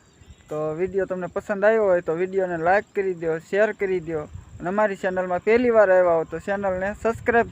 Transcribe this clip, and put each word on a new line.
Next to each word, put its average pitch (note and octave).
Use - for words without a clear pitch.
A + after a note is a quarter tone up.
તો D#3
વીડિયો F#3
તમને F#3
પસંદ G3
આવ્યો A3
હોય F3+
તો E3
વીડિયોને F#3
લાઈક F3+
કરી F#3+
દો, E3
શેર G#3
કરી F#3+
દો D#3+
અને D#3+
અમારી G3+
ચેનલમાં F#3
પહેલી A#3+
વાર G#3+
આવ્યા F3+
હો D#3+
તો D#3+
ચેનલને G3
સબસ્ક્રાઇબ A3+